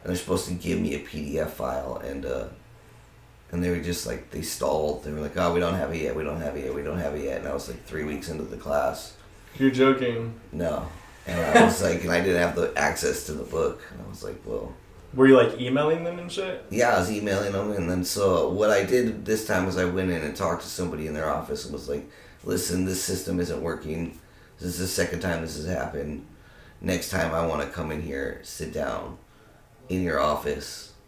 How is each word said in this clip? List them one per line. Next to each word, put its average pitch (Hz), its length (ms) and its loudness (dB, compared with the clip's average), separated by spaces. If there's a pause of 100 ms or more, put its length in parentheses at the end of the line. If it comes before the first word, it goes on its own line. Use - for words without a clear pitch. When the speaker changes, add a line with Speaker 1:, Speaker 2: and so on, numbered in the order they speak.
Speaker 1:
And 90 80 -8
they're 90 80 0
supposed 92 300 -2
to 90 60 -4
give 85 260 -2
me - 160 0
a - 40 -6
P 76 260 -8
D 73 140 -2
F - 140 -2
file, 64 440 -4
and, 69 280 -8
uh, 64 200 -4 (1040)
and 87 100 -2
they 90 80 2
were 85 120 0
just 85 260 -4
like, - 240 -8
they - 100 -6
stalled. 76 640 -2
They 76 80 -6
were 76 80 -6
like, 73 160 -6
"Oh, 87 180 2
we 87 60 2
don't 87 160 2
have 80 180 -2
it 82 80 -4
yet, 69 140 -2
we 78 80 -2
don't 76 160 -4
have 73 160 -4
it 71 80 -6
yet, 65 100 -4
we 71 100 -4
don't 76 160 -4
have 73 160 -2
it 71 100 -4
yet." 67 140 -2
And 69 100 -8
I 69 40 -4
was, 71 140 -6
like, 62 180 -12
three 76 200 -6
weeks 76 240 -6
into 78 160 -6
the - 120 -10
class. 71 600 -2 (400)
Speaker 2:
You're 135 140 6
joking. 127 600 4 (180)
Speaker 1:
No. - 360 -2 (400)
And 87 120 -2 (180)
I - 80 12
was - 160 4
Speaker 2:
<laughs> - 20 2
Speaker 1:
like, 85 200 2
and 85 80 0
I 87 100 6
didn't 87 200 4
have 85 140 2
the - 220 2
access 73 480 0
to 78 80 -6
the 64 100 -6
book. - 380 -2 (100)
And - 140 -14
I 50 40 -12
was 50 140 -12
like, 50 220 -10
"Well," 55 280 -6 (400)
Speaker 2:
Were 131 140 10
you, 131 80 12
like, 117 240 6
emailing 151 460 2
them 175 140 -6
and 175 120 -10
shit? 185 380 -6
Speaker 1:
Yeah, 117 260 4
I 92 40 4
was 95 120 0
emailing 104 400 0
them. 101 220 -2
And 87 160 -2
then 90 160 0
so 92 440 4
what 104 200 4
I 98 160 6
did 113 400 2
this 110 200 0
time 92 200 2
was 90 120 -2
I 92 60 4
went 92 260 2
in 82 120 0
and 76 140 -4
talked 87 260 -2
to - 80 -12
somebody 80 360 -4
in 76 80 -4
their 78 160 -2
office - 360 -4
and 73 80 -8
was 73 160 -8
like, 73 200 -4 (340)
"Listen, 92 420 0
this 92 180 -2
system 92 360 -2
isn't 82 220 -2
working. 80 560 -6 (400)
This 90 120 -6
is 87 100 -6
the 92 80 -2
second 90 320 0
time 82 220 -2
this 76 160 -6
has 76 80 -8
happened. 76 600 -4 (540)
Next 87 300 -2
time 82 240 0
I 82 120 0
wanna 73 220 -2
come 78 240 -6
in 76 100 -4
here, 69 420 -6
sit - 300 -10
down - 440 -4 (720)
in 92 120 0
your 80 180 2
office 71 760 -2 (140)